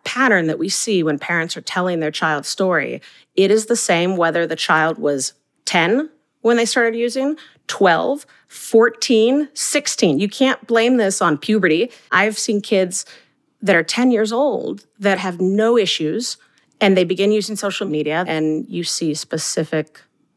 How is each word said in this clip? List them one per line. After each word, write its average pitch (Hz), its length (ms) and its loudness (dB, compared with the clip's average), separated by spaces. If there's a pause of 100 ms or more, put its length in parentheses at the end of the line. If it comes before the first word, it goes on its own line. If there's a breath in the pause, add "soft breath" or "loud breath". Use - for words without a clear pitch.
pattern 226 420 0
that 156 140 -2
we 180 100 -4
see 190 320 0
when 151 160 -2
parents 165 400 -4
are 156 40 -12
telling 180 380 -4
their 156 120 -2
child's 151 360 -4
story, 156 540 -2 (340 loud breath)
it 196 140 4
is 214 160 2
the 240 100 0
same 180 400 0
whether 170 300 0
the 160 100 -6
child 160 440 0
was 143 340 -2 (320)
ten 202 440 0 (320)
when 233 160 4
they 233 80 2
started 233 320 0
using, 262 380 -2 (320 loud breath)
twelve, 175 600 0 (200 soft breath)
fourteen, 233 1080 2
sixteen. 190 640 0
You 202 100 0
can't - 380 -2
blame 233 300 2
this 196 220 0
on 160 200 2
puberty. 208 520 0 (200 loud breath)
I've 208 260 0
seen 208 240 -2
kids 190 440 -2 (560 loud breath)
that 196 140 2
are 165 80 2
ten 247 280 0
years 214 200 0
old 233 540 -2 (140)
that 196 180 2
have 185 240 -6
no 214 360 2
issues, 180 600 -2 (440 soft breath)
and 196 160 4
they 185 80 4
begin 190 260 0
using 214 240 -2
social 196 320 -6
media, 151 400 -2
and 156 400 -2
you 170 160 -6
see 160 300 -4
specific - 880 -6 (360)